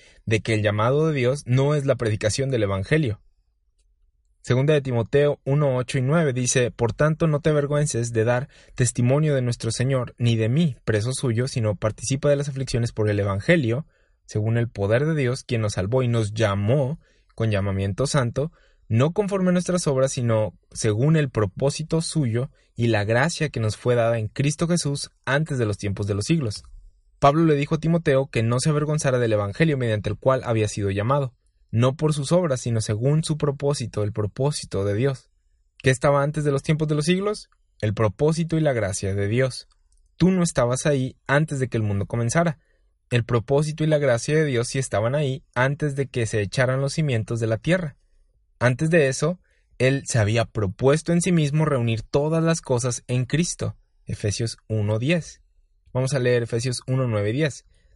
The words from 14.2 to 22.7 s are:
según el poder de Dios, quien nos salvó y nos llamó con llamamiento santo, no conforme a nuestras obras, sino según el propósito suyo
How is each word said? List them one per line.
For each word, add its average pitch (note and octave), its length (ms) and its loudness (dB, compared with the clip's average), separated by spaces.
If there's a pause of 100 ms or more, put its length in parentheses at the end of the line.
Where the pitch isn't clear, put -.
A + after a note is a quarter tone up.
según A2 300 -2
el A#2 120 0
poder G#2+ 360 0
de D#3+ 120 -2
Dios, B2 260 -2
quien A2+ 200 -2
nos G#2 100 -2
salvó A2+ 320 0
y A#2+ 40 0
nos A2+ 240 0
llamó A2 680 0 (340)
con A2+ 160 -2
llamamiento G2 560 -2
santo, C3+ 460 -2 (340)
no B2+ 260 2
conforme F#3+ 360 0
a F3+ 40 4
nuestras F3+ 360 0
obras, C3+ 240 2
sino A2+ 440 0 (140)
según A#2+ 460 2
el D3 120 2
propósito C#3+ 720 -2
suyo B2+ 480 -2 (260)